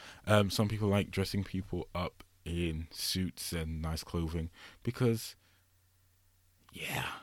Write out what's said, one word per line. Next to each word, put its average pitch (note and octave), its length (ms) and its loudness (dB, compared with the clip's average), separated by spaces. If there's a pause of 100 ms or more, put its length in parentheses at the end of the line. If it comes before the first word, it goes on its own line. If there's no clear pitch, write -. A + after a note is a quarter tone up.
(260)
um, G#2 240 6
some G#2+ 180 2
people G#2+ 200 0
like G2 240 4
dressing G2 320 0
people F#2 500 -4
up - 300 -6 (200)
in E2+ 460 0
suits - 640 -2
and D#2+ 280 -2
nice D#2+ 220 -2
clothing E2 480 -2 (320)
because, A#2 540 0 (1400)
yeah, - 340 -4 (160)